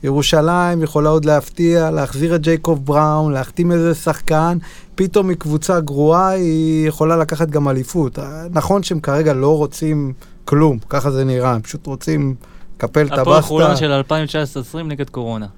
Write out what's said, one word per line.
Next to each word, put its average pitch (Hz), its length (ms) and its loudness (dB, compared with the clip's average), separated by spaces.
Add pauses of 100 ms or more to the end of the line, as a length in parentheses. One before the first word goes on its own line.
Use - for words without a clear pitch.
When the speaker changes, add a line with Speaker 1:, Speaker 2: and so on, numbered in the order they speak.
Speaker 1:
ירושלים 165 800 2
יכולה 151 260 2
עוד 156 160 2
להפתיע, 160 640 2
להחזיר 156 440 -2
את 165 60 0
ג'ייקוב 160 440 0
בראון, 151 480 2
להחתים 151 380 -2
איזה 165 240 2
שחקן, 160 640 0 (380)
פתאום 190 320 2
מקבוצה 165 520 0
גרועה 156 500 2
היא 160 580 0
יכולה 156 300 0
לקחת 160 320 -2
גם 147 200 0
אליפות. 131 500 -2
אה, 143 40 -10 (280)
נכון 185 320 0
שהם 170 160 -4
כרגע 151 340 0
לא 139 240 2
רוצים 147 560 -2 (320)
כלום, 147 320 4 (120)
ככה 139 220 0
זה 135 120 0
נראה, 127 280 0
הם 117 100 0
פשוט - 260 -12
רוצים 143 480 -4 (420)
לקפל 151 280 0
את 139 60 -4
Speaker 2:
הפועל 135 160 0 (100)
Speaker 1:
הבסטה. 156 100 6
Speaker 2:
חולון 151 300 4
של 151 140 0
אלפיים 151 340 0
תשע 156 160 -4
עשרה 143 200 -6
עשרים 160 260 -10
נגד 143 220 -6
קורונה. 113 360 -8 (120)